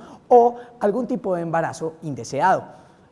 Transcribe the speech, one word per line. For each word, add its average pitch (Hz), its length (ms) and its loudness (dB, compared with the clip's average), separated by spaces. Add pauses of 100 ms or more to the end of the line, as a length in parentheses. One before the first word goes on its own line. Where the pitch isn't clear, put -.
(300)
o 240 260 6 (240)
algún 208 260 -2
tipo 196 300 -4
de 170 60 -4
embarazo 160 600 -6
indeseado. 143 840 -2 (260)